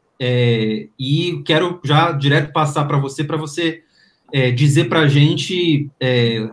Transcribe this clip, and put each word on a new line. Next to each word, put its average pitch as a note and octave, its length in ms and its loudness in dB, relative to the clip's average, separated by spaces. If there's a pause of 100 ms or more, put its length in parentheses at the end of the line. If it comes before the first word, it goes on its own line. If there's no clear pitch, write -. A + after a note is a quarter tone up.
(180)
é, A#2 680 0 (100)
e D3+ 460 -2
quero F3 400 0
já D#3 280 2
direto C#3+ 400 0
passar D3+ 320 0
pra C#3+ 140 -2
você, C#3 260 -4
pra D#3+ 120 -4
você, D#3+ 460 -6 (500)
é, C3 180 0
dizer C#3+ 380 2
pra D#3+ 180 2
gente, D3+ 840 2 (100)
é, A#2 520 0